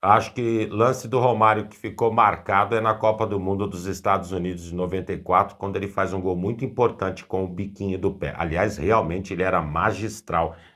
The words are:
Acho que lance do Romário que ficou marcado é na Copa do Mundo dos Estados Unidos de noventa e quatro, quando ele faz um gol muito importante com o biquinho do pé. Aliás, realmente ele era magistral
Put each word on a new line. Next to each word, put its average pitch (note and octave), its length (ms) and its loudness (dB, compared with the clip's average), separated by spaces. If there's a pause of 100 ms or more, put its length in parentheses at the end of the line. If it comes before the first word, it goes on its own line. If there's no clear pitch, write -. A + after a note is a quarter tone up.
Acho G#2+ 320 4
que A2+ 360 0
lance A#2+ 380 2
do B2 100 0
Romário A2 480 4
que - 100 -18
ficou A2+ 360 0
marcado G#2 640 4
é A2+ 40 2
na A2 140 2
Copa A2 320 2
do G2 140 -2
Mundo G2 260 -2
dos F2+ 200 -8
Estados F#2 440 -2
Unidos F2+ 340 -4
de E2+ 100 -10
noventa F2+ 380 -4
e F2 60 -6
quatro, F#2+ 380 2
quando G2 180 -6
ele G2 140 -4
faz F#2+ 240 -2
um F#2+ 80 -4
gol F#2 160 0
muito A#2 280 -4
importante A#2 600 -2
com F#2+ 180 -4
o F#2 60 -4
biquinho G2 500 -6
do G2 140 0
pé. C#2+ 240 -6
Aliás, E2+ 400 -2
realmente F#2+ 560 0
ele F2 100 -2
era F#2 180 2
magistral E2+ 920 -2 (220)